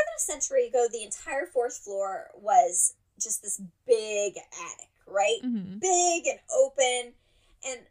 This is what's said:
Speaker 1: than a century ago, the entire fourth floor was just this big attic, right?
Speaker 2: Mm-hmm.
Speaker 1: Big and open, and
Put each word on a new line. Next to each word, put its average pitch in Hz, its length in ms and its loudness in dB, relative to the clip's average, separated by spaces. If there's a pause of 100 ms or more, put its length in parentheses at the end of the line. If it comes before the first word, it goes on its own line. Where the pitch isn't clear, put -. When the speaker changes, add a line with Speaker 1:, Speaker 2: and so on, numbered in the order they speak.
Speaker 1:
than 659 120 -8
a - 40 -6
century 262 460 0
ago, 240 240 2
the 226 120 -8
entire 277 420 -8
fourth 254 320 -2
floor 196 580 -6
was 202 600 4 (240)
just - 220 -6
this 202 200 -8 (240)
big 214 520 2
attic, - 520 -16 (160)
right? - 380 0
Speaker 2:
Mm-hmm. 202 360 -4
Speaker 1:
Big 349 480 2
and - 120 -4 (160)
open, 247 580 2 (540)
and 247 240 -10